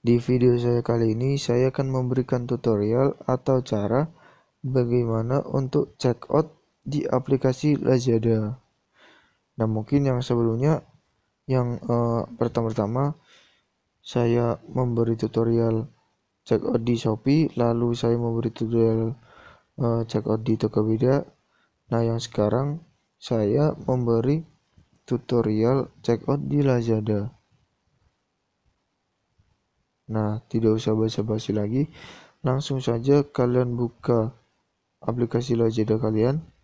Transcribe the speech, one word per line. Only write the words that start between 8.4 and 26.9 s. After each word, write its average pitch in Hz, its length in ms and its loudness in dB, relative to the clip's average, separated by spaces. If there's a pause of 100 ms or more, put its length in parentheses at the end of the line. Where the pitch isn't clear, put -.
Nah, 110 160 -2
mungkin 110 320 0
yang 131 160 0
sebelumnya, 120 640 0 (640)
yang, 123 320 0
eh, 117 440 0 (200)
pertama-tama 117 720 -2 (880)
saya 117 640 0
memberi 117 480 0
tutorial 113 720 0 (560)
check - 240 2
out - 160 0
di 117 160 0
Shopee, 135 560 0
lalu 117 400 0
saya 120 240 0
memberi 117 320 -2
tutorial, 113 640 0 (640)
eh, 117 320 0
check 107 160 -2
out 110 160 0
di 113 160 0
Tokopedia. 110 640 0 (720)
Nah, 117 80 2
yang 117 160 0
sekarang 120 720 -2 (300)
saya 120 640 0
memberi 123 560 0 (640)
tutorial 120 960 0
check 117 240 -2
out 139 160 0
di 139 240 0
Lazada. 110 640 0 (2750)